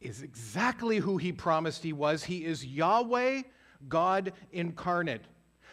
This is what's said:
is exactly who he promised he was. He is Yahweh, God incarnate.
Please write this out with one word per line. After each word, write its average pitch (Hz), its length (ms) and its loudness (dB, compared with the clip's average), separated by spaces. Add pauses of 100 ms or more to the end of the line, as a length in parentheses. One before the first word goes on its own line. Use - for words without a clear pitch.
is 117 220 -10
exactly 196 720 -2
who 196 220 2
he 175 140 0
promised 160 500 0
he 165 100 -4
was. 151 320 0
He 170 200 -4
is 156 200 -4
Yahweh, 240 800 2 (440)
God 185 460 2 (200)
incarnate. 170 760 -2 (460)